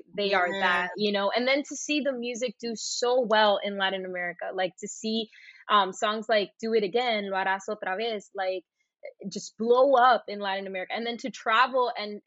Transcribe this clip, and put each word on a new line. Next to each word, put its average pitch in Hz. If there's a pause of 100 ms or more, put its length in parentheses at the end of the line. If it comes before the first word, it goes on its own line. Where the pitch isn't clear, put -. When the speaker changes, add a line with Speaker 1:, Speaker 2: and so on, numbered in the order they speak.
(140)
Speaker 1:
they 196
are 180
Speaker 2:
Yeah. 190
Speaker 1:
that, 180
you 208
know? 202
And 247
then 277
to 302
see 294
the 277
music 240
do 233
so 247
well 214
in 202
Latin 190
America, 180
like, 185
to 208
see, 220 (400)
um, 196
songs 214
like 208 (100)
Do 226
It 220
Again, 208
Lo 190
Harás 190
Otra 196
Vez, 220
like, 190 (680)
just -
blow 247
up 247
in 208
Latin 196
America. 185
And 226
then 233
to 226
travel 247
and, 208